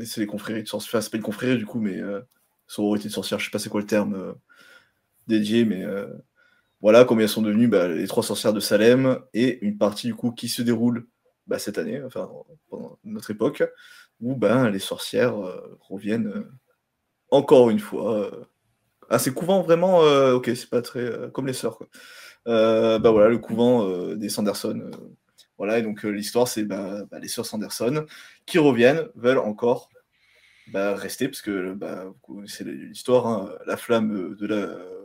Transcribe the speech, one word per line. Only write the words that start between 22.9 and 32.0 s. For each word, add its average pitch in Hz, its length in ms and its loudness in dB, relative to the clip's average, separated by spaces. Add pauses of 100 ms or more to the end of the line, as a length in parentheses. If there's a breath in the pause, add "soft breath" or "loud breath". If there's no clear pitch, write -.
bah, 113 120 6
voilà, 107 200 8
le 117 80 2
couvent, 117 500 2
euh, 90 280 -4
des 107 120 -6
Sanderson, 107 520 -4
euh, 95 100 -14 (680 soft breath)
voilà, 107 200 -2
et 117 40 -2
donc, 107 220 -8
euh, 104 60 -2
l'histoire, 107 380 0
c'est, 107 160 -4
bah, 98 460 -8
bah, - 80 -16
les 131 100 -14
sœurs 117 180 -8
Sanderson 117 580 -4 (420 loud breath)
qui 180 120 0
reviennent, 143 440 6 (120)
veulent 123 240 2
encore, 107 500 -2 (840 soft breath)
bah, 101 220 -2
rester, 95 340 -6
parce - 140 -12
que, 95 300 -6
bah, 95 340 -10